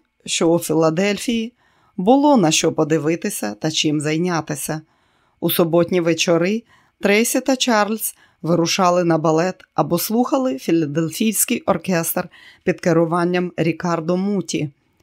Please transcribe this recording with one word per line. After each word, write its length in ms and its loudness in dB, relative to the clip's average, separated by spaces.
що 240 0
у 100 4
Філадельфії 920 0
було 400 4
на 140 4
що 220 0
подивитися 800 -2
та 160 -4
чим 300 -2
зайнятися. 800 -4
У 100 -2
суботні 520 2
вечори 640 0
Трейсі 400 2
та 140 0
Чарльз 600 0
вирушали 640 2
на 140 2
балет 460 0
або 260 0
слухали 580 0
філадельфійський 1040 -2
оркестр 680 -2
під 160 -2
керуванням 800 0
Рікардо 600 -2
Муті. 520 -4